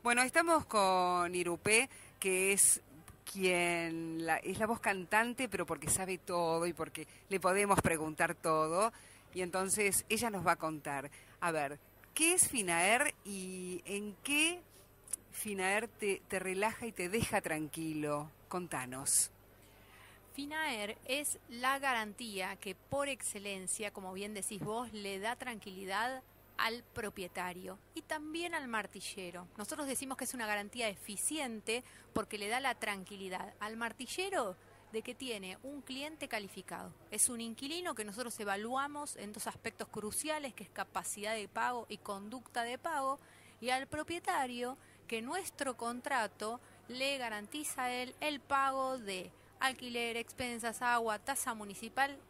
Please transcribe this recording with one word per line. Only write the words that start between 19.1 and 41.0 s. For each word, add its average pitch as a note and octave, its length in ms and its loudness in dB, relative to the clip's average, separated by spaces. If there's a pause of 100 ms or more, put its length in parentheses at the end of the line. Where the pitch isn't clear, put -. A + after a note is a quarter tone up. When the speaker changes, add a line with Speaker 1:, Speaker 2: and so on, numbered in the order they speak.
Speaker 2:
Finaer C#4+ 640 -2 (100)
es C#4+ 320 0 (100)
la B3+ 280 2
garantía G#3+ 760 -2
que F#3 180 -8
por C#4 360 -2
excelencia, G3+ 840 -4
como F#3 220 -10
bien G3+ 200 -6
decís G3 280 -6
vos, A3 320 -4
le G3 260 -6
da A3+ 160 -2
tranquilidad G#3+ 880 -4 (340)
al A#3 360 0
propietario F#3 840 -6 (180)
y E4 80 -8
también D#4+ 500 -4
al C#4+ 160 -4
martillero. F#3 760 -6 (120)
Nosotros C4+ 300 -4
decimos C4 300 -4
que C4 60 -4
es A#3+ 100 -4
una A#3 140 -4
garantía G#3 400 0
eficiente A3+ 960 -2 (300)
porque G#3+ 240 -2
le G3+ 100 -4
da A#3+ 140 2
la B3+ 140 0
tranquilidad F#3+ 840 -6
al G#3+ 160 -6
martillero A#3 800 -2 (380)
de A3 80 -2
que B3 140 -8
tiene G3+ 480 -8
un C#4 180 -10
cliente C#4 480 -8
calificado. F#3 640 -8 (180)
Es A3 160 4
un A#3 140 -2
inquilino C#4 520 -4
que G#3+ 120 -4
nosotros A3 340 -6
evaluamos C4 800 -2
en G#3 160 -10
dos - 140 -8
aspectos - 420 -8
cruciales, C4+ 640 -4
que - 100 -14
es - 60 -16
capacidad G3+ 640 -4